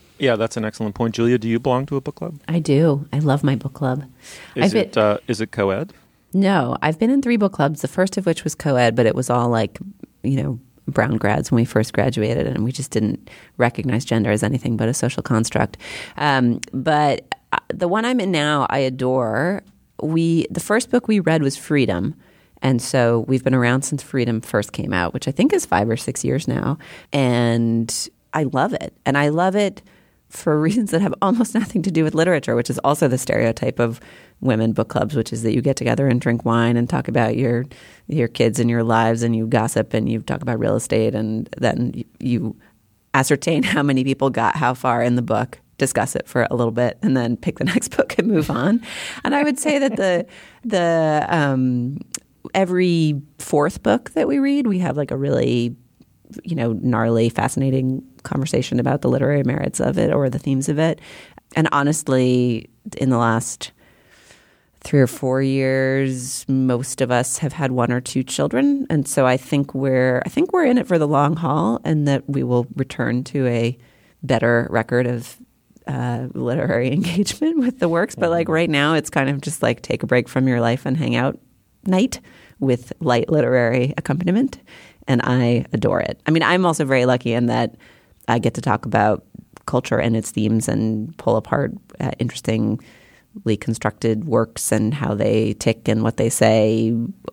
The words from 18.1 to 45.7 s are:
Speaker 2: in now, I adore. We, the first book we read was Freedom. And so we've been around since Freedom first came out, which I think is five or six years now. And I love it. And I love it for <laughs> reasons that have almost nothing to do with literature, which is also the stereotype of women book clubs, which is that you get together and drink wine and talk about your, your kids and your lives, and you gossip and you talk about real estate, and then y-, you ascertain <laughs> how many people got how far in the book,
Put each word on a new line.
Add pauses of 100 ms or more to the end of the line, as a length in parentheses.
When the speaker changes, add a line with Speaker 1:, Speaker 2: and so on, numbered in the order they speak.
Speaker 2:
in
now,
I
adore. (360)
We,
the
first
book
we
read
was
Freedom. (500)
And
so
we've
been
around
since
Freedom
first
came
out,
which
I
think
is
five
or
six
years
now. (340)
And (260)
I
love
it. (100)
And
I
love
it (500)
for
<laughs>
reasons
that
have
almost
nothing
to
do
with
literature,
which
is
also
the
stereotype
of (400)
women
book
clubs,
which
is
that
you
get
together
and
drink
wine
and
talk
about
your, (440)
your
kids
and
your
lives,
and
you
gossip
and
you
talk
about
real
estate,
and (100)
then
y-, (140)
you (580)
ascertain
<laughs>
how
many
people
got
how
far
in
the
book, (180)